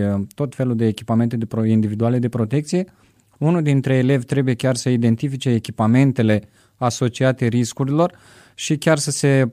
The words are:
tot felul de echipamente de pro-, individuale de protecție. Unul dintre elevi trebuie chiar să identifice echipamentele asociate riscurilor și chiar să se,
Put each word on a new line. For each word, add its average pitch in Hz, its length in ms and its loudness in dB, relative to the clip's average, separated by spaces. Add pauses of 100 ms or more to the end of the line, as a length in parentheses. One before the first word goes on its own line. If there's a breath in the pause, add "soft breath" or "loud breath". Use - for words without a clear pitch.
(340)
tot 143 200 -6
felul 127 220 -2
de 113 100 0
echipamente 117 500 0
de 113 100 -4
pro-, 110 180 -4
individuale 110 540 0
de 123 100 -2
protecție. 143 560 -2 (540 soft breath)
Unul 160 240 0
dintre 139 320 2
elevi 127 300 2
trebuie 131 300 0
chiar 127 220 -2
să 127 120 -6
identifice 127 600 0
echipamentele 113 920 2 (340 soft breath)
asociate 127 680 -2
riscurilor 135 680 0 (420 soft breath)
și - 220 -4
chiar 156 220 2
să 147 120 -4
se, 135 420 2